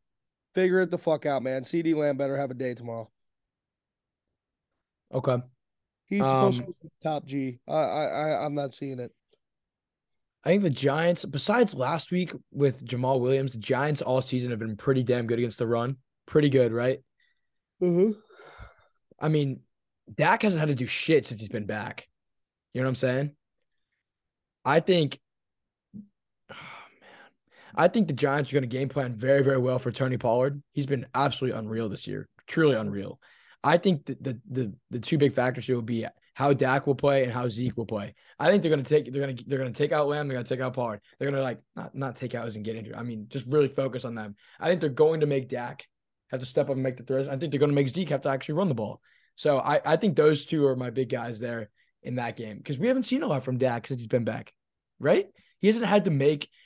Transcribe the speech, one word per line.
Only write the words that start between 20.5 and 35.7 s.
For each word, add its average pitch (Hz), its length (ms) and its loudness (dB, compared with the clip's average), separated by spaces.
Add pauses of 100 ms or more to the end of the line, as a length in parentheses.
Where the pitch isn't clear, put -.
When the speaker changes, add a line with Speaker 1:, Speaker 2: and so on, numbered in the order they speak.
Speaker 2:
had 156 100 0
to 143 60 2
do 120 120 -4
shit - 400 0
since 107 120 -10
he's 110 80 -12
been 104 200 -6
back. 107 400 -8 (680)
You 123 80 -4
know 131 60 0
what - 20 0
I'm 123 60 -2
saying? 131 400 -2 (1300)
I 147 140 6
think, 165 400 2 (1300)
oh, - 60 -16
man. - 720 -20 (460)
I 165 120 6
think 190 200 4
the 151 60 -2
Giants 139 380 0
are 139 40 0
gonna 131 120 2
game 131 220 -2
plan 123 260 -2
very, 131 280 4
very 135 160 4
well 127 200 2
for 123 120 -4
Tony 127 260 0
Pollard. 127 440 2 (120)
He's 143 140 -2
been 127 260 -2
absolutely 131 440 0
unreal 110 300 -4
this 98 200 -8
year. 101 200 -8 (200)
Truly 151 280 4
unreal. 101 440 -6 (440)
I 151 140 6
think 175 300 0
the, - 120 -8
the, 127 300 -8
the, 123 240 -4 (160)
the 120 100 -6
two 147 200 0
big 143 140 4
factors 127 340 -2
here 127 80 0